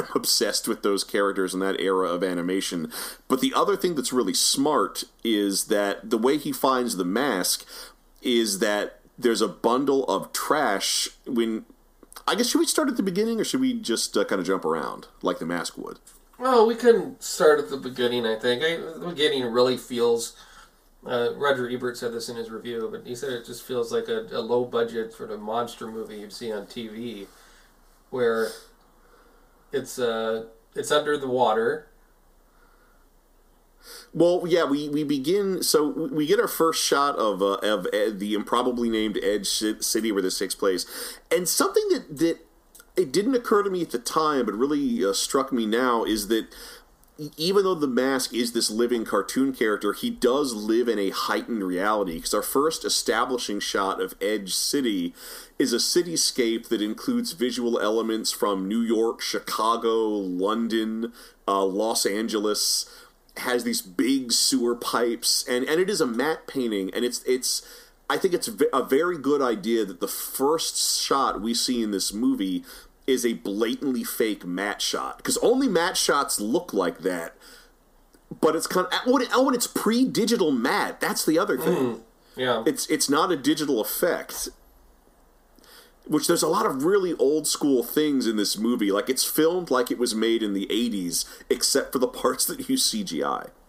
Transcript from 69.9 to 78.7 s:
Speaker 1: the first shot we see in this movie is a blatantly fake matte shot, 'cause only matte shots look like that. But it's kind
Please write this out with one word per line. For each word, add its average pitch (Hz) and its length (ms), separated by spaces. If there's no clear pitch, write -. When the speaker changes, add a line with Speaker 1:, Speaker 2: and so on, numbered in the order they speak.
Speaker 1:
the 98 80
first - 920
shot 131 400
we 117 100
see 120 300
in 107 80
this 95 240
movie 104 500
is 123 200
a 117 80
blatantly 117 680
fake 107 420
matte 95 340
shot, - 420
'cause - 200
only 254 260
matte 180 300
shots 143 420
look 113 320
like 87 280
that. 82 360
But 156 160
it's 160 100
kind 185 200